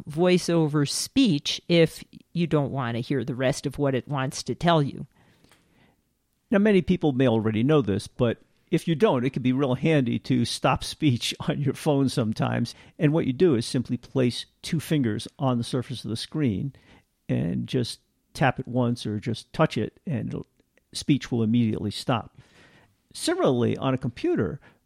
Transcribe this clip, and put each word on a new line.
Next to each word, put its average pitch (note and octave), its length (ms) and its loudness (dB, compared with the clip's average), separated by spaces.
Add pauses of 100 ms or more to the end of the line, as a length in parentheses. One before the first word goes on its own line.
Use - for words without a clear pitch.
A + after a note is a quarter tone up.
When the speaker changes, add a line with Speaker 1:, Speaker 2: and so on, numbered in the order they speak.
Speaker 1:
voiceover D#3+ 760 2
speech - 800 0
if E3+ 360 4 (300)
you E3+ 140 0
don't C#3+ 240 0
want A#2+ 240 -4
to A#2 60 -2
hear C3 220 -2
the B2+ 120 -6
rest B2+ 300 0
of C3+ 120 -8
what C#3 180 0
it A#2 120 -4
wants C3+ 360 -4
to B2 120 -4
tell E3 260 4
you. C#3+ 240 -4 (1500)
Speaker 2:
Now, G3+ 80 6
many G3+ 220 6
people E3 300 2
may C3 160 4
already A2 360 2
know D3 180 4
this, G2+ 260 -2
but A#2 300 0 (340)
if - 160 0
you E3 80 2
don't, C3 300 2
it C3+ 80 -2
can C#3 80 -6
be B2+ 100 2
real B2+ 240 0
handy C3 440 2
to B2 260 0
stop - 380 -2
speech - 540 0
<laughs> - 100 -12
on D3 120 -2
your C#3 140 -2
phone C#3 360 0
sometimes. A#2+ 680 -2 (240)
And D3+ 140 4
what E3 120 0
you C3 80 0
do D#3+ 220 4
is A2+ 100 0
simply B2 320 -4
place - 480 -2 (160)
two - 180 -4
fingers A#2 480 -2 (120)
on C3 180 0
the A#2 60 -2
surface B2 400 -6
of A#2 60 -8
the A2 60 -6
screen C3 580 -4 (540)
and B2+ 400 -2
just B2 320 -4 (340)
tap C3+ 260 0
it - 80 -10
once A#2+ 380 -2
or G#2+ 140 -4
just - 340 -8
touch - 240 0
it, - 280 -6
and B2 240 -4
it'll, - 160 -10 (480)
speech - 380 -2
will A#2 100 0
immediately G#2+ 500 0
stop. - 460 -4 (760)
Similarly, C3+ 640 0
on C3 160 -2
a B2+ 40 0
computer, C#3+ 640 -2 (260)